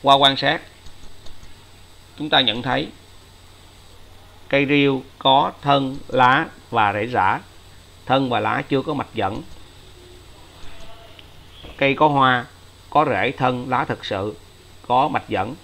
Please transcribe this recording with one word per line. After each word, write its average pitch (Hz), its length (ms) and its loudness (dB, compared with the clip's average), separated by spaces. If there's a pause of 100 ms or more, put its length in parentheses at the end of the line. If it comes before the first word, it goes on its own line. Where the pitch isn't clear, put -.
Qua 139 140 6
quan 135 220 4
sát, 143 240 -2 (1600)
chúng 151 100 -6
ta 147 120 2
nhận 120 200 -2
thấy 127 260 -4 (1600)
cây 139 160 2
rêu 139 380 2 (160)
có 143 320 2 (100)
thân, 139 360 0 (100)
lá 131 380 4 (240)
và 107 240 2
rễ 104 120 -2
rã. 117 340 0 (680)
Thân 135 240 0
và 113 100 0
lá 113 300 -2
chưa 135 120 0
có 151 120 -6
mạch 127 200 -6
dẫn. 95 280 -4 (2250)
Cây 139 160 2
có 151 140 2
hoa, 131 380 2 (440)
có 147 200 4
rễ, 110 220 0
thân, 123 380 -2
lá 131 160 0
thực - 200 -8
sự, 101 300 -4 (520)
có 127 200 2
mạch 120 220 -4
dẫn. 107 340 -4